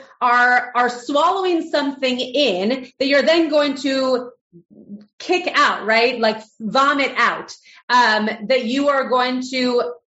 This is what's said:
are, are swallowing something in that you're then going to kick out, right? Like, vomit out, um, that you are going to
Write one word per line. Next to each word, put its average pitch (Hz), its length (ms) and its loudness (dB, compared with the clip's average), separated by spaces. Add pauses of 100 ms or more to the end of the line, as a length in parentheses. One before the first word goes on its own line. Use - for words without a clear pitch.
(200)
are, 247 540 2
are 247 160 2
swallowing 330 800 0
something 269 500 -2
in 247 800 -2
that 269 80 -2
you're 277 160 4
then 320 280 2
going 294 260 0
to 262 560 -2 (840)
kick 359 380 -4
out, 202 300 0
right? 233 340 2
Like, 220 240 -2 (160)
vomit 262 560 0
out, 214 400 -2 (340)
um, 220 400 2 (200)
that 254 160 0
you 277 240 0
are 269 200 0
going 254 400 0
to 247 440 -2 (120)